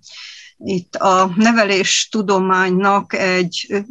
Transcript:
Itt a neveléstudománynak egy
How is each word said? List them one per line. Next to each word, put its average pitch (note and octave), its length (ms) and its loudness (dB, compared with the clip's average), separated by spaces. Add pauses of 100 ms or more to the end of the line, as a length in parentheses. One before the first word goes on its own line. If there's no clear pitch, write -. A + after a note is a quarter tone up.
(580)
Itt - 380 -6
a F#3 400 2
neveléstudománynak G3 1800 0
egy F#3 760 -2